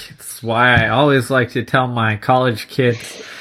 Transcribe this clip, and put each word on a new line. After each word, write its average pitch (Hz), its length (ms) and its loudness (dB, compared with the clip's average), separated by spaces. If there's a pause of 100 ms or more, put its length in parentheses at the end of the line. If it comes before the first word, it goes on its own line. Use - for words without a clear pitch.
(120)
It's - 300 -18
why 120 340 2 (100)
I 107 40 -2
always 135 400 2
like 127 220 0
to 120 120 -4
tell 127 240 -2
my 113 300 -2
college 127 520 0
kids, - 520 -2 (200)